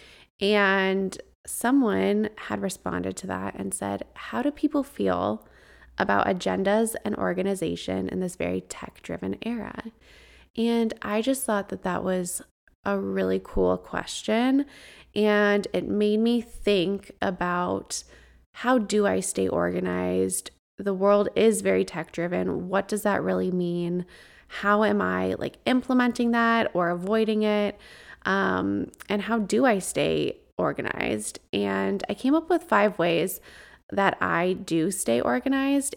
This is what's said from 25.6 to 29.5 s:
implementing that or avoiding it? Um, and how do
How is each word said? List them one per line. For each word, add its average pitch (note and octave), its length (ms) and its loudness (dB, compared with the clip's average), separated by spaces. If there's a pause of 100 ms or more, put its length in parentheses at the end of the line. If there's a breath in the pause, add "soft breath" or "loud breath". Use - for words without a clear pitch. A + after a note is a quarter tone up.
implementing B3 680 2
that A#3 420 2
or F3 160 2
avoiding G#3+ 540 0
it? G#3 340 0 (480 loud breath)
Um, F#3+ 640 0 (180)
and G#3 140 -2
how A3+ 160 -2
do G#3+ 260 2